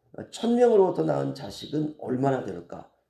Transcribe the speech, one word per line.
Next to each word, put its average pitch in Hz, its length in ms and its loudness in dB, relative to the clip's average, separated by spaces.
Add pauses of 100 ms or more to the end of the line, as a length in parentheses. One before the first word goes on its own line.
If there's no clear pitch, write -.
(300)
천 233 260 0
명으로부터 190 480 6
낳은 139 300 -2
자식은 - 640 -6
얼마나 127 460 -2
될까? 87 460 -14 (180)